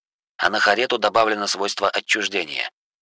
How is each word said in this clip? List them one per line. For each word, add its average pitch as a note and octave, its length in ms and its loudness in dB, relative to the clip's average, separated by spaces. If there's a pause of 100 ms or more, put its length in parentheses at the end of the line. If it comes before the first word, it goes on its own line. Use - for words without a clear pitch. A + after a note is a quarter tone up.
(380)
Анахарету G#2+ 600 2
добавлено G#2+ 500 2
свойство G2 420 -2
отчуждения. F#2+ 840 -4 (300)